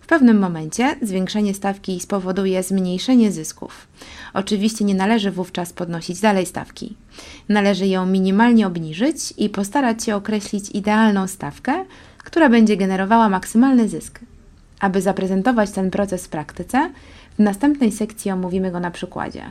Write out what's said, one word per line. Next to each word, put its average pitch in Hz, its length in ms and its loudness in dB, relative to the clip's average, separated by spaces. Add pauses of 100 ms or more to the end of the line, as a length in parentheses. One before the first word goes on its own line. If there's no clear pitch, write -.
W - 60 -20
pewnym 247 320 6
momencie 180 640 -2
zwiększenie 196 520 -2
stawki 196 460 -6
spowoduje 185 640 -2
zmniejszenie 190 680 2
zysków. - 560 -12 (460)
Oczywiście 208 500 -2
nie 202 100 2
należy 196 360 0
wówczas 180 420 -6
podnosić 170 480 -8
dalej 196 260 2
stawki. - 500 -12 (520)
Należy 202 380 2
ją 185 200 0
minimalnie 196 600 4
obniżyć 175 720 -4
i 214 120 0
postarać 220 560 -2
się 208 120 -2
określić 202 540 -6
idealną 208 560 2
stawkę, 247 580 -6 (340)
która 320 300 2
będzie 220 280 6
generowała 190 520 2
maksymalny 233 600 2
zysk. 160 320 -10 (600)
Aby 196 220 0
zaprezentować 196 680 0
ten 190 200 -2
proces 196 360 -4
w - 20 -20
praktyce, 180 640 -4 (480)
w 214 40 6
następnej 226 500 2
sekcji 208 380 -6
omówimy 185 400 -2
go 175 100 -6
na 175 100 -4
przykładzie. - 600 -10